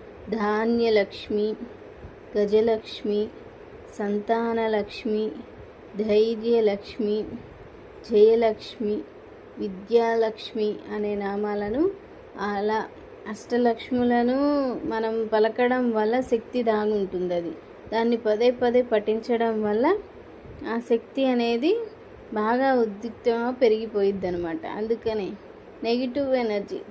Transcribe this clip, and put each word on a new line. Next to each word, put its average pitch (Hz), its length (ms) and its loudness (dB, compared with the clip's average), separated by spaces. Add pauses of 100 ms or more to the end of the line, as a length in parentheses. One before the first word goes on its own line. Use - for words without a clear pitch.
(300)
ధాన్యలక్ష్మి, 214 1200 0 (840)
గజలక్ష్మి, 214 880 2 (720)
సంతానలక్ష్మి, 214 1300 -2 (640)
ధైర్యలక్ష్మి, 214 1300 2 (840)
జయలక్ష్మి, 220 880 4 (600)
విద్యాలక్ష్మి 214 1160 0 (200)
అనే 208 200 -2
నామాలను 208 760 -2 (500)
అలా 208 460 -2 (420)
అష్టలక్ష్ములను 240 1080 0 (480)
మనం 226 480 -2
పలకడం 240 580 2
వల్ల 220 300 2
శక్తి 247 420 -2
దాగుంటుంది. 202 720 0
అది, 170 160 -2 (420)
దాన్ని 233 240 2
పదే 226 340 2
పదే 247 320 4
పఠించడం 220 800 0
వల్ల 233 360 2 (720)
ఆ 233 100 -4
శక్తి 233 460 -2
అనేది 247 540 2 (560)
బాగా 247 400 2
ఉద్రిక్తంగా 233 760 0
పెరిగిపోయిద్ది 214 760 2
అనమాట. 170 400 -4
అందుకనే 220 640 -4 (520)
నెగిటివ్ 254 520 0
ఎనర్జీ, 208 420 -2 (140)